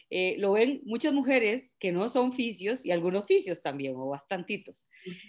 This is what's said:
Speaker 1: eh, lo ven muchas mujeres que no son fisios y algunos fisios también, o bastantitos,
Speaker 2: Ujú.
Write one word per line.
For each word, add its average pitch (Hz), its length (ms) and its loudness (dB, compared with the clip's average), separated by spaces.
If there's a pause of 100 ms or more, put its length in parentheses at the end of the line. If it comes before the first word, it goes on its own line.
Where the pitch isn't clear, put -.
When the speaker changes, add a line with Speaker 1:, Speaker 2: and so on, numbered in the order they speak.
Speaker 1:
eh, 185 300 0
lo 196 140 4
ven 247 300 4
muchas 240 300 0
mujeres 254 680 2
que 185 120 -2
no 190 180 0
son 254 240 2
fisios 233 520 -4
y 175 60 -2
algunos 180 360 0
fisios 254 340 2
también, 135 340 -4
o 131 140 -6
bastantitos, 175 800 -8 (180)
Speaker 2:
Ujú. 180 100 -12 (140)